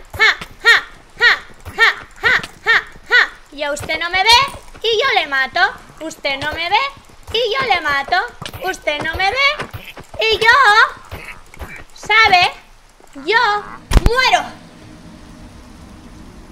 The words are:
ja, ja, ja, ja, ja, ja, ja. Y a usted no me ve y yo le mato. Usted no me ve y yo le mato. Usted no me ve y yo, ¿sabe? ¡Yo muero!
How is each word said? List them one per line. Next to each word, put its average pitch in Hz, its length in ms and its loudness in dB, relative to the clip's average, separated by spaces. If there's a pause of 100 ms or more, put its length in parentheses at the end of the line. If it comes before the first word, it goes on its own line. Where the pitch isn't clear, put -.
(180)
ja, 427 200 2 (260)
ja, 453 140 6 (400)
ja, 440 200 2 (380)
ja, 440 160 2 (300)
ja, 392 200 0 (220)
ja, 427 200 2 (260)
ja. 453 200 2 (220)
Y 294 120 -8
a 285 80 -4
usted 320 280 -6
no 339 100 -6
me 370 140 2
ve 480 320 4 (260)
y 440 200 0
yo 480 200 2
le 311 60 -4
mato. 269 320 -2 (420)
Usted 294 380 -6
no 302 140 -6
me 330 160 -6
ve 415 100 2 (540)
y 453 200 -2
yo 523 200 0
le 339 80 -2
mato. 285 360 -2 (460)
Usted 311 380 -6
no 320 140 -6
me 381 160 -2
ve 571 360 -2 (520)
y 440 180 0
yo, 440 140 4 (1400)
¿sabe? 415 680 2 (580)
¡Yo 415 140 0 (680)
muero! 453 400 2 (2000)